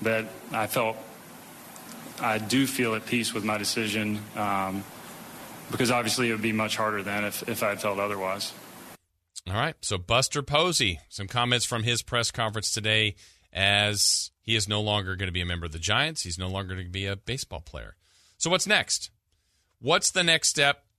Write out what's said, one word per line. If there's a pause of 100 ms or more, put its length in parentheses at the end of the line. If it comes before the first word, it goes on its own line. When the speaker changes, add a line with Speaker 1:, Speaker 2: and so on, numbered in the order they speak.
Speaker 1:
that (260)
I
felt (1200)
I
do
feel
at
peace
with
my
decision, (160)
um, (840)
because
obviously
it
would
be
much
harder
then
if,
if
I
had
felt
otherwise. (920)
Speaker 2:
All
right,
so
Buster
Posey, (100)
some
comments
from
his
press
conference
today (380)
as (100)
he
is
no
longer
gonna
be
a
member
of
the
Giants.
He's
no
longer
gonna
be
a
baseball
player. (420)
So
what's
next? (680)
What's
the
next
step (140)